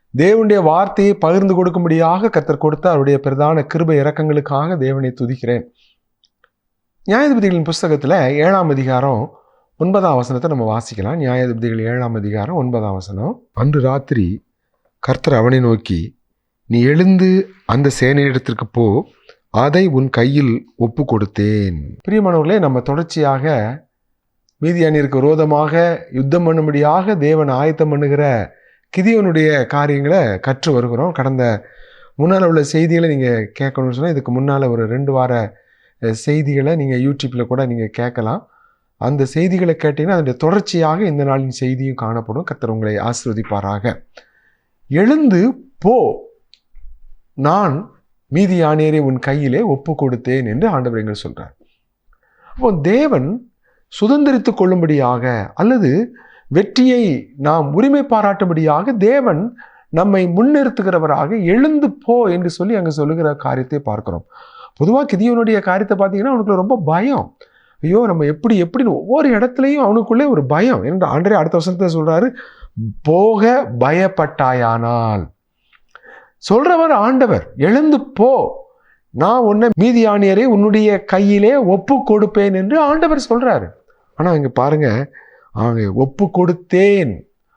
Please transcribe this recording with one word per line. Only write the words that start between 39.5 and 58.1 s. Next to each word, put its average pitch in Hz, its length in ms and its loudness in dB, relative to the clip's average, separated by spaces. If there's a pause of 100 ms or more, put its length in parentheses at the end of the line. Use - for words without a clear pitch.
கேட்டீங்கன்னா, 151 420 -2
அதனுடைய 135 220 -2
தொடர்ச்சியாக 170 640 0
இந்த 147 200 -2
நாளின் 135 380 -2
செய்தியும் 131 320 -4
காணப்படும். 113 500 -6
கர்த்தர் - 260 -8
உங்களை 110 260 -4
ஆசீர்வதிப்பாராக. 104 1000 -4 (920)
"எழுந்து 220 640 2 (240)
போ, 202 460 0 (1080)
நான் 165 580 0 (440)
மீதியானியரை 156 640 2
உன் 131 180 0
கையிலே 139 420 -2
ஒப்பு 160 420 -2
கொடுத்தேன்" 123 440 -2
என்று 131 220 -2
ஆண்டவர் 123 300 -2
எங்களுக்கு 107 300 -8
சொல்றார். 76 260 -18 (1000)
அப்போ 247 180 0
தேவன் 196 720 0 (500)
சுதந்திரித்துக் 262 640 2
கொள்ளும்படியாக 131 960 0
அல்லது 208 600 0 (340)
வெற்றியை 240 560 2 (320)
நாம் 147 380 0
உரிமை 277 280 2
பாராட்டும்படியாக 196 960 0